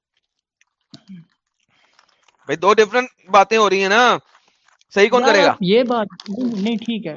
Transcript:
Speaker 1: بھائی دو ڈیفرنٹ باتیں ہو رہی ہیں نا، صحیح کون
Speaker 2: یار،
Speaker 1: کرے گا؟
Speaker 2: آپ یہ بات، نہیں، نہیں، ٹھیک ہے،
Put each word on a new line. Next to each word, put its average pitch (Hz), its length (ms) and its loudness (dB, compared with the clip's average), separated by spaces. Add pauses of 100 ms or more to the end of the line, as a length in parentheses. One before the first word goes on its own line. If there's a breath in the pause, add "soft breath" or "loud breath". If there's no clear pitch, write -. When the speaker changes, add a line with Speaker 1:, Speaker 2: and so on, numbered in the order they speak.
(2500)
Speaker 1:
بھائی 147 120 -6
دو 185 160 0
ڈیفرنٹ 220 360 0 (200)
باتیں 196 280 4
ہو 214 120 2
رہی 196 120 0
ہیں 190 80 -2
نا، 220 280 2 (760)
صحیح 208 160 2
کون 240 120 2
Speaker 2:
یار، 240 120 2
Speaker 1:
کرے 196 100 4
گا؟ 151 60 4
Speaker 2:
آپ 113 120 -2
یہ 208 220 0
بات، 220 460 -8
نہیں، 226 320 -8
نہیں، 226 160 -4
ٹھیک 214 300 -10
ہے، 151 100 -12